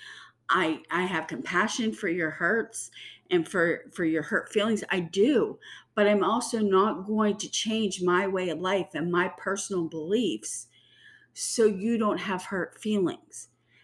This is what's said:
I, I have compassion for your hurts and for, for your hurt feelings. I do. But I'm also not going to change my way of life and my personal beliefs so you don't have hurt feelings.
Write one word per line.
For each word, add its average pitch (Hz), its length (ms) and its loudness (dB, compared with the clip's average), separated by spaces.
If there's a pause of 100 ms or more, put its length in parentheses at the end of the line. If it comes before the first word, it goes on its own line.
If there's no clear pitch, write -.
(520)
I, 160 280 0 (100)
I 175 140 0
have 185 240 -2
compassion 214 680 -2
for 214 140 -6
your 165 240 -2
hurts 214 580 -2 (400)
and 170 180 2
for, 170 340 2 (120)
for 180 100 -4
your 160 200 0
hurt - 280 -2
feelings. 214 380 2
I 185 120 0
do. 196 580 2 (340)
But 208 140 4
I'm 208 160 4
also 226 340 0
not 196 480 4
going 208 320 2
to - 140 -10
change 214 500 -2
my 180 240 4
way 185 240 0
of 151 80 -2
life 185 380 0
and 160 160 -2
my 180 160 2 (100)
personal 190 500 -4
beliefs 165 760 -2 (680)
so - 320 0
you 214 340 2
don't 214 180 0
have 185 280 -4
hurt - 360 -6
feelings. - 680 -2 (340)